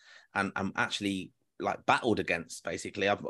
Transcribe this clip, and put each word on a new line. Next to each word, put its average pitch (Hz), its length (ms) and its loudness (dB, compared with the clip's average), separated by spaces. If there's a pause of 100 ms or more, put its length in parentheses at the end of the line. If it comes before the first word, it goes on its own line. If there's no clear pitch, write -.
(340)
and, 98 220 2
and 98 200 -2
actually, 101 560 -2 (280)
like, - 240 -2
battled 120 360 4
against, 85 440 -4
basically. 92 420 -2
I've, 101 240 2